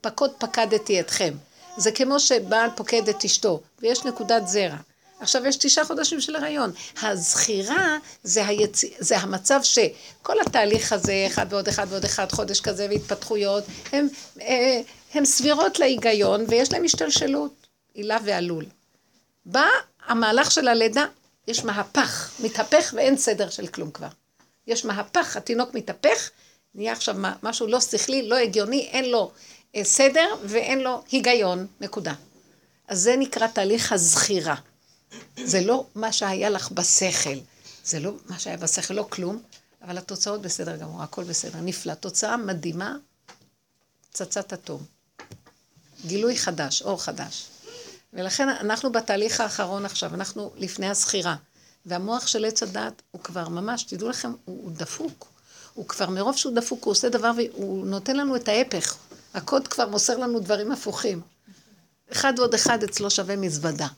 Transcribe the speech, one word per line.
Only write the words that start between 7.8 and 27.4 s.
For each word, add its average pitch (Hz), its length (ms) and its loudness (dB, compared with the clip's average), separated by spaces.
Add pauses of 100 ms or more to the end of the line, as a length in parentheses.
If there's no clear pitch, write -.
זה 196 240 2
היצ-, 208 500 0
זה - 200 2
המצב 190 440 2
שכל - 760 2
התהליך 214 520 2
הזה, 196 340 2
אחד 190 240 0
ועוד 202 180 0
אחד 202 200 0
ועוד 190 160 -4
אחד, - 280 0
חודש 196 280 0
כזה 202 300 -2
והתפתחויות, 202 760 0 (280)
הם... 285 160 2 (320)
אה, 247 400 2 (340)
הן 294 100 4
סבירות 294 540 4
להיגיון, 220 680 4
ויש 233 240 4
להן 349 120 0
השתלשלות, 294 840 0 (280)
עילה 214 300 -2
ועלול. 175 400 -2 (840)
בא 254 200 4 (400)
המהלך 233 440 4
של 277 180 4
הלידה, 233 360 4 (440)
יש 233 160 -4
מהפך, 208 760 -2
מתהפך 226 560 2
ואין 269 200 6
סדר 202 340 0
של 202 160 -8
כלום 160 240 -8
כבר. 151 180 -12 (580)
יש 226 180 -2
מהפך, 214 520 0
התינוק 240 380 -2
מתהפך, - 560 0 (440)
נהיה 208 180 -4
עכשיו 226 220 -2
מה-, 196 280 -2